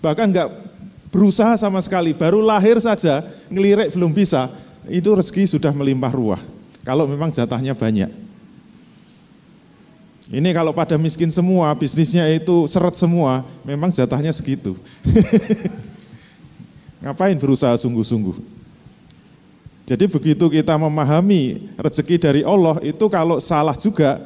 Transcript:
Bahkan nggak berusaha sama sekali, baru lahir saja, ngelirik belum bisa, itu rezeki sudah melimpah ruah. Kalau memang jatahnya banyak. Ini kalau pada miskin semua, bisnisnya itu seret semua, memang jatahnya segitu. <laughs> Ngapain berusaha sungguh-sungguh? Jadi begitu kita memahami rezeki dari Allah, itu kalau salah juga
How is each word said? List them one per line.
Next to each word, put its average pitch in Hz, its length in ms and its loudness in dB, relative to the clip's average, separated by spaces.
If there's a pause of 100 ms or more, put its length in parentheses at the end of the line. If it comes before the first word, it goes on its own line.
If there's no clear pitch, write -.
Bahkan 165 280 0
nggak 175 180 0 (600)
berusaha 208 480 4
sama 190 240 -2
sekali, 170 320 -2
baru 175 280 2
lahir 220 360 4
saja, 175 480 0 (240)
ngelirik 196 400 2
belum 175 240 0
bisa, 147 360 0 (360)
itu 175 240 0
rezeki 190 480 0
sudah 143 160 0
melimpah 135 400 -2
ruah. 107 280 -2 (440)
Kalau 139 240 0
memang 147 240 -4
jatahnya 123 400 -4
banyak. 110 520 -4 (2000)
Ini 143 240 -2
kalau 160 240 0
pada 160 240 0
miskin 160 320 -2
semua, 175 480 2
bisnisnya 156 480 0
itu 160 400 2
seret 175 320 0
semua, 143 480 0 (160)
memang 151 320 -4
jatahnya 143 400 0
segitu. 131 400 -6 (320)
<laughs> - 2000 -4
Ngapain 175 360 -2
berusaha 131 400 2
sungguh-sungguh? 113 560 -2 (1500)
Jadi 127 240 2
begitu 160 400 2
kita 156 240 0
memahami 156 1040 0
rezeki 156 400 -2
dari 151 240 2
Allah, 165 400 2
itu 151 240 -2
kalau 170 320 0
salah 151 400 -2
juga 160 460 0